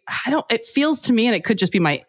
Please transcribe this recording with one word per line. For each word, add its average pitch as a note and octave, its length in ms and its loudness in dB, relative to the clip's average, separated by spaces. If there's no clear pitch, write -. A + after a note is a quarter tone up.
I - 220 -6
don't, D4+ 200 0
it - 160 -2
feels D4 360 0
to - 120 0
me, A3+ 120 4
and A#3+ 100 2
it D#3+ 80 -4
could G#3+ 140 0
just F#3 160 0
be G3 60 2
my, D3+ 300 0